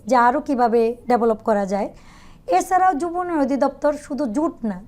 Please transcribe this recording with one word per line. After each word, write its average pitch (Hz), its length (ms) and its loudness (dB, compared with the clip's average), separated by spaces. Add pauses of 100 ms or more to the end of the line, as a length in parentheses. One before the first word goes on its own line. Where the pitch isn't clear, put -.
যে 240 100 2
আরও 247 240 4
কীভাবে 240 560 0 (120)
ডেভেলপ 226 360 2
করা 202 220 0
যায়। 196 240 -4 (560)
এছাড়াও 370 480 2
যুব 330 220 -4
উন্নয়ন 349 240 -2
অধিদপ্তর 277 520 0
শুধু 285 340 -6
জুট 277 380 -4
না, 196 240 -6